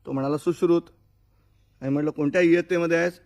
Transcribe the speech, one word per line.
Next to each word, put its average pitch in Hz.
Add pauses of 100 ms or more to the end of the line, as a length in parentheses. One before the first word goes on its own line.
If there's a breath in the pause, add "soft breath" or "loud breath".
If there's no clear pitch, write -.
तो -
म्हणाला, 135
"सुश्रुत." 170 (1000)
आणि 131
म्हटलं, 147
"कोणत्या 151
इयत्तेमध्ये 170
आहेस?" 175